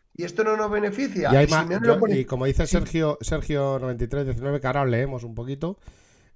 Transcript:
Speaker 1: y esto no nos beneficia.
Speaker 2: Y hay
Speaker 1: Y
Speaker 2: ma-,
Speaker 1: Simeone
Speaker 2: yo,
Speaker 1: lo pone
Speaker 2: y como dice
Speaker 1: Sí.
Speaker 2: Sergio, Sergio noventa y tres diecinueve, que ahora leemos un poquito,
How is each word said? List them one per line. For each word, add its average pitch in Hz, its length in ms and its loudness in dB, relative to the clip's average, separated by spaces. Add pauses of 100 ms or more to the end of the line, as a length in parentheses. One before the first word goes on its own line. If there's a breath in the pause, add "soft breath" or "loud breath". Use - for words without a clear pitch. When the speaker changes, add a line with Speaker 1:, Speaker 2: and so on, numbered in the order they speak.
(140)
Speaker 1:
y 170 100 -8
esto 214 200 -2
no 214 120 2
nos 208 140 -2
beneficia. 208 600 -2
Speaker 2:
Y 135 40 8
hay 147 100 8
Speaker 1:
Y 147 40 -2
Speaker 2:
ma-, 160 120 4
Speaker 1:
Simeone 190 240 -2
Speaker 2:
yo, 233 80 6
Speaker 1:
lo 190 60 0
pone 214 180 2
Speaker 2:
y 127 60 -2
como 131 220 -4
dice 151 200 2
Speaker 1:
Sí. - 60 -2
Speaker 2:
Sergio, 156 480 0
Sergio 139 600 -2
noventa 127 240 -4
y 113 40 -4
tres 139 160 -2
diecinueve, 131 360 -2
que 135 80 -4
ahora 139 180 2
leemos 123 380 0
un 113 100 -12
poquito, 139 420 -6 (600 soft breath)